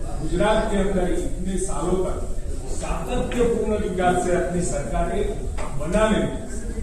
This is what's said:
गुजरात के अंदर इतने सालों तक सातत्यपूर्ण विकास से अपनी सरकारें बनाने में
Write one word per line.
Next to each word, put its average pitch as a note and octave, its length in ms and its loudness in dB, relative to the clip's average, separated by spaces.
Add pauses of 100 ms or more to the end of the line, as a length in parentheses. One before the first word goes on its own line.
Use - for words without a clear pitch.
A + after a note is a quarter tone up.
(220)
गुजरात G3 500 2
के G3+ 80 2
अंदर F3+ 340 2
इतने - 440 0 (100)
सालों F3+ 380 0
तक - 120 -2 (600)
सातत्यपूर्ण A#3 1040 0
विकास F3+ 420 2
से F3 160 2
अपनी F3 200 0 (100)
सरकारें - 500 0 (580)
बनाने G3 440 2
में - 180 -4 (420)